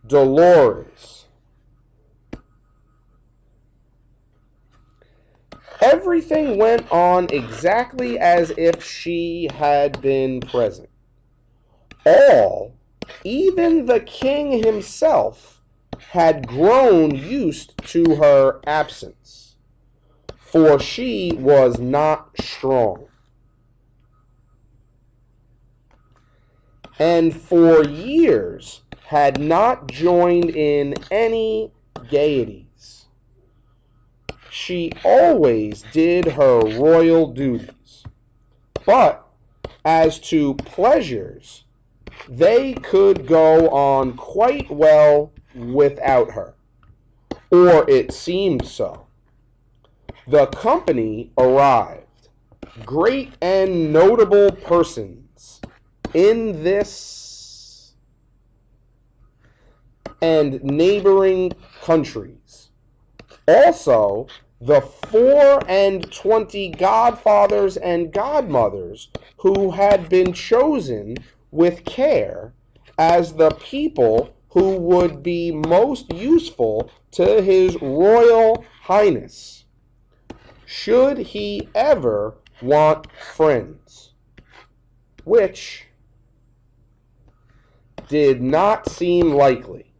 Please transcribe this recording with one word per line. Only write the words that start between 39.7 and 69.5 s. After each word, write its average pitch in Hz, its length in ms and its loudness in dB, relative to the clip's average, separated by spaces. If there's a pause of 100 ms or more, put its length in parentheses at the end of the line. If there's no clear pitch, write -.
as 160 360 0
to 147 340 -2
pleasures, 180 1120 -4 (640)
they 226 460 0
could 190 520 0
go 160 440 4
on 135 460 0
quite 254 540 -4
well 151 600 4 (220)
without 131 800 -2
her, 107 240 -14 (920)
or 175 380 4
it 131 240 0
seemed 180 540 -6
so. - 400 -12 (1200)
The 139 200 4
company 131 920 -4
arrived, 127 880 0 (560)
great 202 560 -4
and 180 520 -2
notable 202 580 4
persons - 1120 -6 (520)
in 202 520 0
this - 1300 -10 (2250)
and 151 440 -2
neighboring 185 880 0 (300)
countries. - 880 -6 (760)
Also, 135 800 2 (340)
the 131 220 2
four 277 840 2
and 196 460 -2
twenty 202 560 -4
godfathers 202 1080 0
and 170 340 -4
godmothers 127 960 -4 (300)
who 196 320 -2